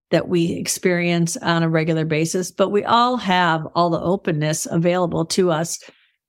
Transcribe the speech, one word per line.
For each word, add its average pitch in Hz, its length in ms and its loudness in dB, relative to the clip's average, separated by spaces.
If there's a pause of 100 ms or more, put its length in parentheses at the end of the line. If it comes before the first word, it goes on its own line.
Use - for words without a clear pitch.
(100)
that - 180 2
we 175 240 0
experience 175 840 -2
on 170 260 0
a 165 60 0
regular 160 360 0
basis, 160 460 -2
but 190 180 0
we 202 140 0
all 240 340 2
have 180 560 2
all 175 160 2
the 165 100 -2
openness 160 680 -2
available 170 560 0
to 180 260 2
us 165 260 -4 (500)